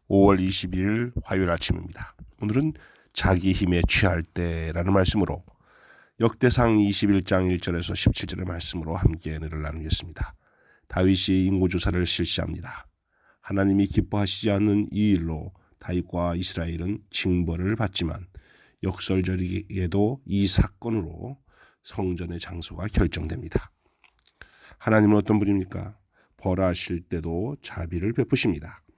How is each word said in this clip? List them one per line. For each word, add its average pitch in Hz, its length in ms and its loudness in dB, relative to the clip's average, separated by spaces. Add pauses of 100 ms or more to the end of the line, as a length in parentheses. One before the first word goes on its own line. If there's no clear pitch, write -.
오월 98 320 8
이십일일 95 720 -2 (100)
화요일 95 260 0
아침입니다. 85 680 -4 (280)
오늘은 135 300 0 (380)
자기 92 420 2
힘에 90 360 2
취할 87 320 2
때라는 85 720 -4
말씀으로 95 500 2 (760)
역대상 117 600 4
이십일 101 440 2
장 92 260 2
일 90 100 0
절에서 85 360 -4
십칠 - 320 4
절의 92 180 0
말씀으로 85 480 -6
함께 82 380 0
은혜를 78 320 -6
나누겠습니다. 80 720 -6 (540)
다윗이 95 580 2
인구조사를 90 580 0
실시합니다. 85 840 -4 (540)
하나님이 98 460 2
기뻐하시지 104 640 0
않는 101 400 2
이 104 220 2
일로 82 400 -2 (260)
다윗과 87 560 -4
이스라엘은 87 640 -6 (100)
징벌을 90 680 0
받지만 92 500 -4 (560)
역설적이게도 92 1400 -2
이 98 220 0
사건으로 104 920 -2 (420)
성전의 87 580 -6
장소가 85 500 -10
결정됩니다. - 840 -2 (1080)
하나님은 107 400 4
어떤 104 220 2
분입니까? 98 580 -2 (400)
벌하실 90 640 -2
때도 87 600 -6
자비를 87 520 -6
베푸십니다. 90 680 0 (140)